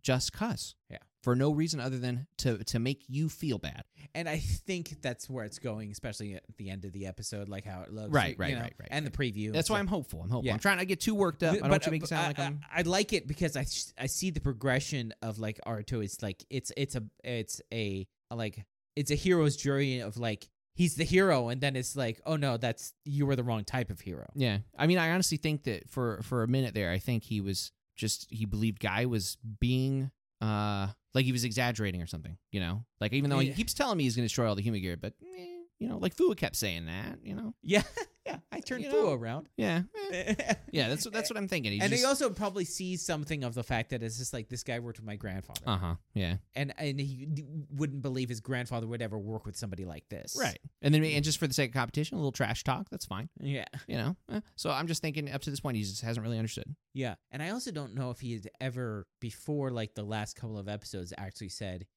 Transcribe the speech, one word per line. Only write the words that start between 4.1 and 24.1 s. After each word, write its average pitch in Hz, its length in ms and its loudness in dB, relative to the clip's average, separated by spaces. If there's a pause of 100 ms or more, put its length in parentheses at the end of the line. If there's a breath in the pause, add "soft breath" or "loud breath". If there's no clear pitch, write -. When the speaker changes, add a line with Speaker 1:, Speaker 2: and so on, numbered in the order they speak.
Speaker 2:
And 165 140 -4
I 156 80 -2
think - 640 -2
that's 123 280 -4
where 127 140 -4
it's 104 160 -10
going, 107 320 -4
especially 104 440 -6
at - 80 -12 (120)
the 98 140 -8
end 95 160 -6
of 90 80 -8
the 98 140 -6
episode, 101 420 -6
like 98 160 -6
how 92 160 -8
it - 100 -12
looks, 107 220 -6
Speaker 1:
Right, 104 160 6
Speaker 2:
you - 100 -4
Speaker 1:
right, 80 160 2
Speaker 2:
know, - 60 -4
Speaker 1:
right, - 180 -6
right, - 100 -12
Speaker 2:
and 151 160 -2
the 143 40 -2
Speaker 1:
right. 127 260 0
Speaker 2:
preview. 107 160 -2
Speaker 1:
That's 156 140 2
Speaker 2:
It's - 40 0
Speaker 1:
why 220 60 4
Speaker 2:
like 202 60 2
Speaker 1:
I'm 190 60 0
hopeful. 151 340 -2
I'm 87 80 -4
hopeful. 123 160 0
Speaker 2:
Yeah. 117 80 4
Speaker 1:
I'm 107 60 0
trying 196 180 4
to 185 80 0
get 190 160 0
too 220 140 4
worked 185 280 2
up. 160 120 6
Speaker 2:
Th-, - 80 2
Speaker 1:
I - 40 2
don't - 20 4
Speaker 2:
but, - 20 8
Speaker 1:
want 190 120 6
you - 40 -2
to 160 40 4
make 156 120 2
Speaker 2:
uh, - 20 -6
Speaker 1:
it - 20 -6
sound 165 160 0
Speaker 2:
I, 170 60 2
Speaker 1:
like 147 100 -2
Speaker 2:
I, 170 60 2
Speaker 1:
I'm 147 160 -4 (100)
Speaker 2:
I 170 120 0
like 190 280 4
it 175 160 0
because 151 300 0
I 127 40 0
s-, - 360 -4
I 127 80 -4
see 185 240 0
the 151 100 -2
progression 127 800 0
of, 110 180 -2
like, 110 280 -2
Aruto. 110 340 -2
It's 101 220 -4
like, 98 260 -4
it's 131 220 -4 (240)
a, 117 80 -2 (220)
it's 117 360 -4 (120)
a, 98 340 -2 (240)
like, 110 340 -4 (300)
it's 143 160 0
a 147 40 4
hero's 151 420 6
journey 139 420 2
of, 107 160 -4
like, 113 320 -2 (280)
he's 175 200 6
the 156 80 0
hero, 165 460 6
and 127 100 0
then 135 160 2
it's 127 220 -2
like, 117 280 0
"Oh 160 120 2
no, 139 180 2
that's, 117 380 -2 (100)
you 143 220 2
were 139 100 4
the 123 80 2
wrong 113 220 2
type 123 240 0
of 95 100 -4
hero." 82 360 -8